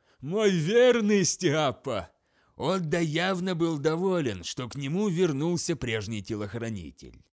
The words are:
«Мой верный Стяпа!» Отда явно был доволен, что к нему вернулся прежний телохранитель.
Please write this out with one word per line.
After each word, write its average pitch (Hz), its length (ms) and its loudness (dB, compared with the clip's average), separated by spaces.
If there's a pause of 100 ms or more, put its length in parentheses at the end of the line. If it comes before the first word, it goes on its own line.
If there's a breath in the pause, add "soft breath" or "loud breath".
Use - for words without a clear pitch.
(200)
«Мой 202 300 2
верный 208 760 4
Стяпа!» 139 840 0 (460)
Отда 170 420 -2
явно 175 560 0
был 165 240 0
доволен, 156 640 0
что 123 260 -8
к - 60 -14
нему 151 340 -2
вернулся 165 680 0
прежний 110 460 -4
телохранитель. 104 1000 -8 (140)